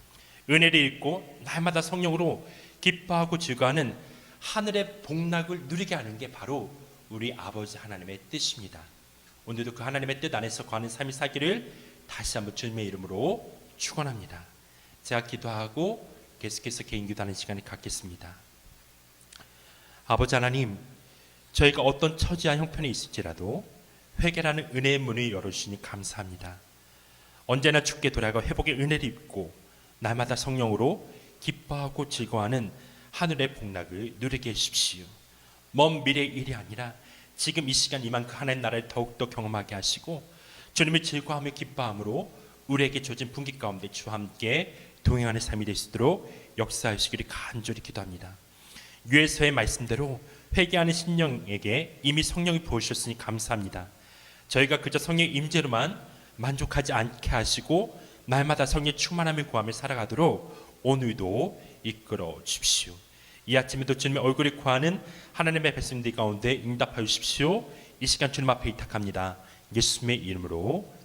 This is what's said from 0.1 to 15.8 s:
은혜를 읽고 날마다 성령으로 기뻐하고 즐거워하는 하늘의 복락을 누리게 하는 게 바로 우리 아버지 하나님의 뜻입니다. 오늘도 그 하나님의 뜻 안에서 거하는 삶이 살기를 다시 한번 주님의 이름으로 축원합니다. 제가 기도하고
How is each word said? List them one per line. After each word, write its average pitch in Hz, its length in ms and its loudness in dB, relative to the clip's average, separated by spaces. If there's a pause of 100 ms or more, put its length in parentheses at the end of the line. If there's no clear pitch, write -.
은혜를 160 300 8
읽고 143 640 0
날마다 165 380 0
성령으로 165 680 0 (340)
기뻐하고 170 560 2
즐거워하는 127 580 2 (440)
하늘의 208 640 -2
복락을 170 640 0
누리게 180 280 -2
하는 110 220 -6
게 123 140 -10
바로 - 400 -6 (380)
우리 110 240 -4
아버지 104 440 -8
하나님의 98 420 -12 (100)
뜻입니다. 98 520 -4 (640)
오늘도 117 280 -6
그 120 100 -12
하나님의 135 360 -4
뜻 156 140 -4
안에서 110 320 -4
거하는 113 240 -4
삶이 135 220 -6
살기를 143 640 -2 (340)
다시 - 300 -6
한번 104 180 -6
주님의 113 300 -4
이름으로 95 720 -4 (200)
축원합니다. 107 680 -6 (580)
제가 120 200 0
기도하고 120 840 -4 (320)